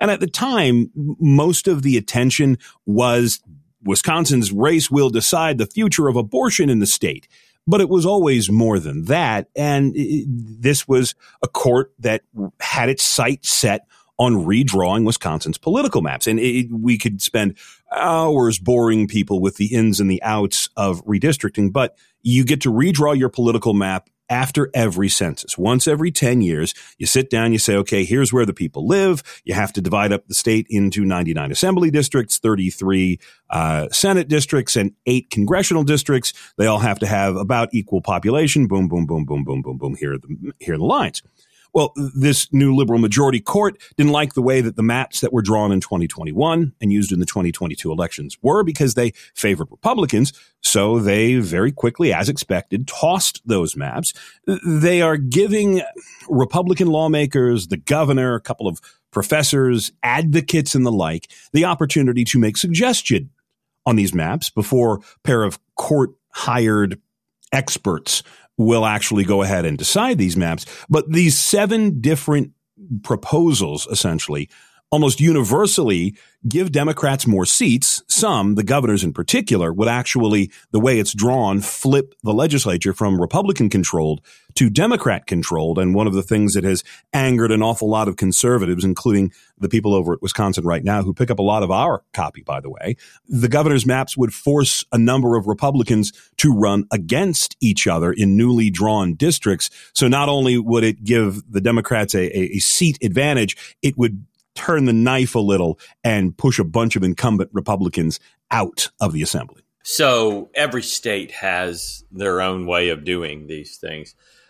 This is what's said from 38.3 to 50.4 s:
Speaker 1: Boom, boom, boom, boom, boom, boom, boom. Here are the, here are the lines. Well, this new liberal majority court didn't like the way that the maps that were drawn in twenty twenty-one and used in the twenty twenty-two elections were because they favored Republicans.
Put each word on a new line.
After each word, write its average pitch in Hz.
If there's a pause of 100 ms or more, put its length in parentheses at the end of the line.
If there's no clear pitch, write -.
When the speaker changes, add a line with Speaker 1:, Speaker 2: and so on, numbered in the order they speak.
Speaker 1:
Boom, 92
boom, 85
boom, 78
boom, 71
boom, 67
boom, 65
boom. 67
Here 69
are 67
the, -
here -
are 76
the 170
lines. 247 (540)
Well, 151
this 135
new 135
liberal 117
majority 120
court 202 (200)
didn't 147
like 147
the 131
way 131
that 113
the 110
maps 120
that 123
were 120
drawn 104
in 95
twenty 85
twenty-one 135
and 104
used 101
in 87
the 87
twenty 87
twenty-two 80
elections 80
were 185
because 147
they 120 (240)
favored 95
Republicans. 202 (300)